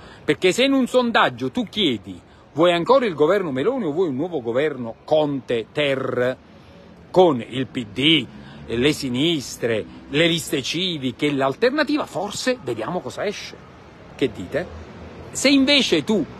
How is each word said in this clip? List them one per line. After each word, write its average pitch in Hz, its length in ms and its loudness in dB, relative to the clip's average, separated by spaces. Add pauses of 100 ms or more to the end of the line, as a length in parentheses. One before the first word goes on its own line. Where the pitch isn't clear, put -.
(240)
perché 156 280 2
se 247 120 2
in 277 80 4
un 262 140 2
sondaggio 196 640 2
tu 240 160 -4
chiedi: 123 540 -2 (320)
"Vuoi 175 200 4
ancora 233 340 4
il 180 80 -2
governo 165 360 4
Meloni 185 360 0
o 147 60 -2
vuoi 175 160 0
un 131 80 -2
nuovo 160 260 -4
governo 123 600 -2
Conte 139 680 0
ter, 131 640 -2 (760)
con 160 340 6
il 131 220 -6
P 123 200 -6
D, 127 400 2 (400)
le 127 260 2
sinistre, 127 920 -2 (260)
le 151 160 2
liste 165 360 -2
civiche 151 640 -4
e 147 60 2
l'alternativa?", 247 720 0
forse 208 580 -4
vediamo 127 380 -4
cosa 131 240 -8
esce. - 420 -10 (520)
Che 127 140 0
dite? 135 340 -6 (640)
Se - 180 -2
invece 277 540 4
tu 196 240 0 (140)